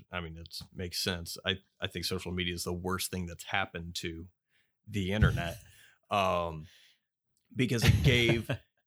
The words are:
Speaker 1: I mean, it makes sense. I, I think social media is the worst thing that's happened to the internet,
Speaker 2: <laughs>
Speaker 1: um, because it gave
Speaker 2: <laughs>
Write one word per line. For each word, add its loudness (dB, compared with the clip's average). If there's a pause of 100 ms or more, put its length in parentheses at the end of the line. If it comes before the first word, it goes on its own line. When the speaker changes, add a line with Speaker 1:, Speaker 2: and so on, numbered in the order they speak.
(120)
Speaker 1:
I -6
mean, -10
it -14 (200)
makes -6
sense. -4
I, 0 (240)
I -4
think -8
social -4
media -2
is -6
the -2
worst -4
thing -4
that's -12
happened -4
to -8 (600)
the -2
internet, 2 (280)
Speaker 2:
<laughs> -20
Speaker 1:
um, 2 (880)
because 2
it 6
gave 6
Speaker 2:
<laughs> -2 (320)